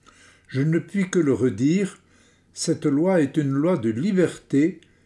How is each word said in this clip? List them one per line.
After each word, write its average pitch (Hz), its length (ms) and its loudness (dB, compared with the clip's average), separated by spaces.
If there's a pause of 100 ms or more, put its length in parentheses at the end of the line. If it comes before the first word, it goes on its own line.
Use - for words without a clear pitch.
(480)
Je 131 140 -2
ne 160 160 0
puis 185 320 -4
que 190 80 0
le 143 160 2
redire, 127 640 0 (540)
cette - 320 -4
loi 165 340 2
est 143 160 -2
une 143 140 0
loi 151 260 0
de 113 140 -2
liberté 160 880 0 (260)